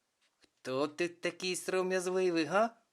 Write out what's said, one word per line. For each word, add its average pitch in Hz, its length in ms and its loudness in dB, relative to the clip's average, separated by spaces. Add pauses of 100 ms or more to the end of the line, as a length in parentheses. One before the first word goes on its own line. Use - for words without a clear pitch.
(400)
«Хто 131 480 -4
ти 160 200 -4
такий 175 480 -4
сором'язливий, 185 880 0
га? 202 320 2 (160)